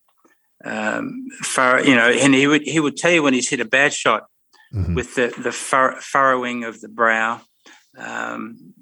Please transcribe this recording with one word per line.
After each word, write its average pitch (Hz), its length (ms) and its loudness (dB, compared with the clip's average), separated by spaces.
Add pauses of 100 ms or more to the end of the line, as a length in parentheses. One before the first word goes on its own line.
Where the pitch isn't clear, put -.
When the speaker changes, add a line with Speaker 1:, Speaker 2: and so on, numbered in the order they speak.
(640)
Speaker 1:
um, 113 600 -6 (160)
fur-, 131 420 2
you 135 120 4
know, 117 140 6
and 131 260 4
he 135 120 4
would, 147 160 2
he 156 160 -2
would 147 180 -2
tell 170 140 0
you 165 120 4
when 135 100 2
he's 123 160 -2
hit 135 100 -4
a 117 60 -4
bad 139 280 2
shot 113 320 0 (480)
Speaker 2:
Mm-hmm. 87 220 -2
Speaker 1:
with 120 200 -4
the, 120 220 0
the 120 140 -4
fur-, 131 480 0
furrowing 127 640 0
of 110 160 -12
the 110 80 -18
brow. 113 540 0 (560)
Um, 113 840 -12